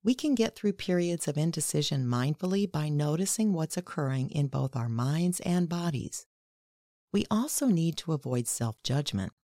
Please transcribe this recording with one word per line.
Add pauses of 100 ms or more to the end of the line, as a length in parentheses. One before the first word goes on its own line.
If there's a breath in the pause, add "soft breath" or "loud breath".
We
can
get
through
periods
of
indecision
mindfully
by
noticing
what's
occurring
in
both
our
minds
and
bodies. (880)
We
also
need
to
avoid
self-judgment. (140)